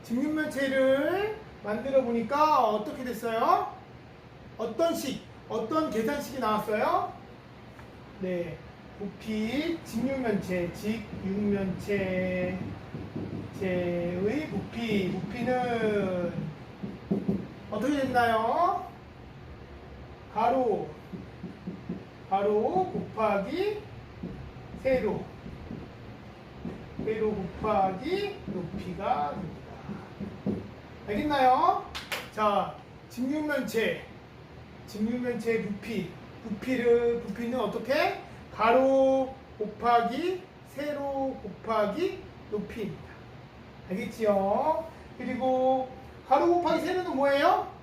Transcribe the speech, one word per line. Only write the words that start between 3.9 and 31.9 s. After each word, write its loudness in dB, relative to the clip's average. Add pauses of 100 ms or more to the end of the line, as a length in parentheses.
어떤 2
식, -4 (260)
어떤 0
계산식이 0
나왔어요? 2 (1080)
네, -2 (400)
부피, -2
직육면체, 0
직육면체의 0 (1900)
부피, 0
부피는 0 (1400)
어떻게 0
됐나요? 4 (1500)
가로, 4 (1400)
가로 4
곱하기 0 (1000)
세로, 2 (1800)
세로 0
곱하기 0
높이가 -2
됩니다. -8 (1500)
알겠나요? 6 (480)